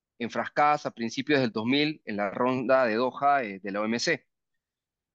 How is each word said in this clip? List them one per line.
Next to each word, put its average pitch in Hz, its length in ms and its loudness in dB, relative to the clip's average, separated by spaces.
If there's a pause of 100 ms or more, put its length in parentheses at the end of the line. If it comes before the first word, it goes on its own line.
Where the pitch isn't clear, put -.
(200)
enfrascadas 120 640 0
a 127 60 -6
principios 127 480 0
del 120 140 2
dos 110 120 -4
mil 147 380 0
en 104 140 -6
la 101 120 0
ronda 127 560 2
de 110 100 2
Doha, 131 480 0
eh, 98 180 -10
de 101 100 -8
la 101 80 -4
O 107 60 -2
M 113 120 0
C. 147 300 -4 (880)